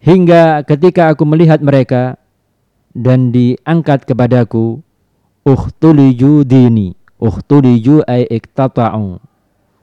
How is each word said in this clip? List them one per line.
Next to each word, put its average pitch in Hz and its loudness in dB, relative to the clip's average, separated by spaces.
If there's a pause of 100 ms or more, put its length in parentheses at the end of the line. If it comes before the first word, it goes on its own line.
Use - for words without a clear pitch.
hingga 165 2
ketika 160 0
aku 156 -2
melihat 156 2
mereka 131 -2 (720)
dan 127 0
diangkat 131 -2
kepadaku, 117 -2 (640)
ukhtuliju 143 2
dini, 120 0 (240)
ukhtuliju 123 0
ay 123 -2
iktata'u, 110 -6 (600)